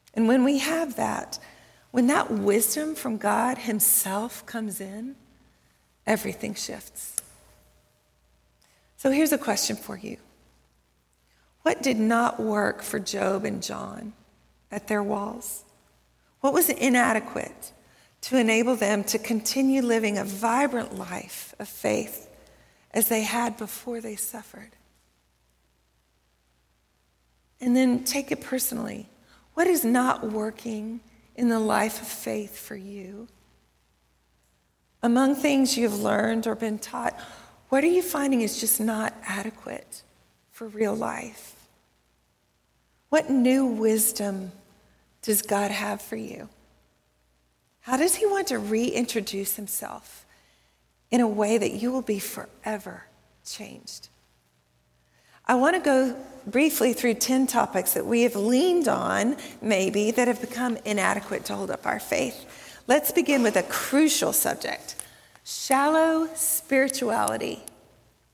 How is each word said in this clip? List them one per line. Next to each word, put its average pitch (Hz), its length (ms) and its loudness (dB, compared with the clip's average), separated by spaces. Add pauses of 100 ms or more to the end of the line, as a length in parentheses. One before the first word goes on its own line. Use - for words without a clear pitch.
(140)
And 220 140 2
when 254 160 6
we 277 160 4
have 302 380 -2
that, - 420 -4 (520)
when 247 160 4
that - 240 2
wisdom 233 640 2
from 226 220 -6
God 214 400 0
himself 214 880 -2
comes 214 340 -8
in, 214 360 -12 (920)
everything 202 460 -2
shifts. - 640 -10 (1800)
So 269 140 2
here's 302 220 4
a 269 40 2
question - 380 -2
for 202 220 -12
you. - 200 -12 (1500)
What - 180 2
did 247 160 2
not 233 420 2
work 214 420 0
for - 180 -6
Job 196 440 -2
and 202 180 -4
John 202 520 -10 (580)
at 202 160 -10
their 208 160 0
walls? 208 600 -6 (760)
What 269 140 2
was 349 160 6
inadequate - 1040 0 (480)
to 254 160 0
enable 226 380 4
them 208 300 0
to 220 140 -2
continue 269 640 0
living 220 360 2
a - 60 -2
vibrant 226 720 0
life - 640 -12
of 208 80 -12
faith - 600 -4 (640)
as 220 180 2
they 220 140 0
had 233 340 -2
before 233 420 -10
they 220 160 -10
suffered? 214 560 -12 (3000)
And 247 160 4
then 254 300 4
take 277 260 -2
it 277 80 -2
personally. 226 720 -6 (460)
What 349 120 4
is 330 160 2
not 240 480 0
working 220 720 -6 (340)
in 240 140 2
the 226 100 2
life 214 420 0
of - 60 -12
faith 214 500 -8
for - 180 -14
you? 202 520 -14 (1800)
Among 262 320 4
things 269 420 2
you've 214 220 0
learned 220 480 0
or 220 80 -2
been 214 240 -4
taught, 240 400 -6 (500)
what 277 140 4
are 320 40 4
you 359 140 4
finding 285 400 0
is 214 180 -2
just 226 200 0
not 220 340 -2 (100)
adequate - 800 -10 (480)
for 226 160 -16
real 208 260 -2
life? - 640 -8 (1500)
What 302 200 4
new 262 360 6
wisdom 214 880 0 (680)
does 208 200 0
God 202 300 0
have 202 300 -4
for - 140 -10
you? 220 340 -12 (1300)
How 254 160 -2
does 359 180 4
he 440 100 0
want 392 220 2
to 233 120 -2
reintroduce 214 960 -2
himself - 720 -10 (840)
in 240 120 4
a 226 60 4
way 214 300 2
that 202 160 2
you 233 180 -2
will 254 100 -2
be 202 180 -2
forever - 840 -8 (400)
changed? - 640 -14 (1400)
I 254 100 4
want 294 200 4
to 359 60 0
go 262 340 4 (320)
briefly 254 460 4
through 233 220 2
ten 262 320 2
topics - 460 0
that - 120 -2
we 233 180 4
have 240 120 2
leaned 269 520 4
on, 202 500 2 (240)
maybe, 208 500 2
that 247 160 2
have 233 140 0
become 240 440 -4
inadequate 202 600 0
to 202 100 -6
hold 196 160 -6
up - 140 -6
our - 140 0
faith. - 460 -2 (420)
Let's 294 240 4
begin 277 320 4
with 208 120 2
a 180 80 4
crucial - 720 2
subject, - 640 -4 (480)
shallow 320 920 2
spirituality. 254 1300 0 (720)